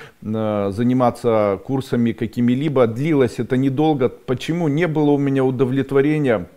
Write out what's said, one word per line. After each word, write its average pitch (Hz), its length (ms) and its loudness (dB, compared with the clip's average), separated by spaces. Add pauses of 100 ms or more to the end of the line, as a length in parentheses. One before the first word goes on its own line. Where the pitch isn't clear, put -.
(220)
э, 107 500 -2
заниматься 117 920 0
курсами 123 480 -2
какими-либо. 123 720 0
Длилось 131 540 0
это 127 160 -2
недолго. 135 520 2
Почему? 160 600 -4
Не 156 180 0
было 151 240 0
у 143 80 4
меня 135 260 0
удовлетворения, 135 1000 0 (100)